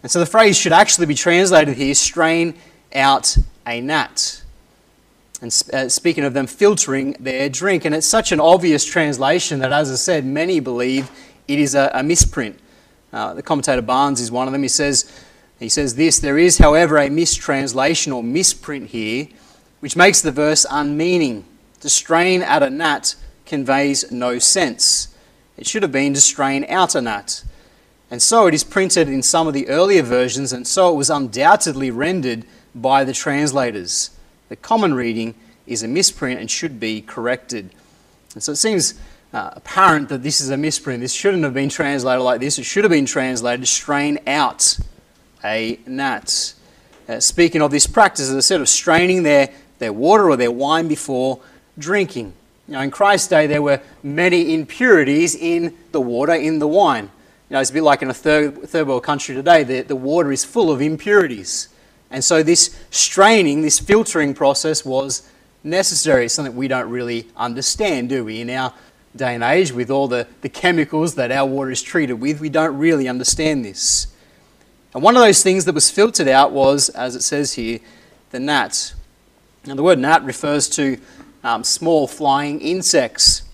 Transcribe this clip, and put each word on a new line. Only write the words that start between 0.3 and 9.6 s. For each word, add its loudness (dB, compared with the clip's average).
should 2
actually 4
be 0
translated 4
here, 0
"strain 0
out 2
a -6
gnat." -4
And -12
s-, -2
uh, -2
speaking 0
of -2
them -2
filtering 0
their -4
drink. -2
And 0
it's -2
such 0
an 2
obvious 4
translation -2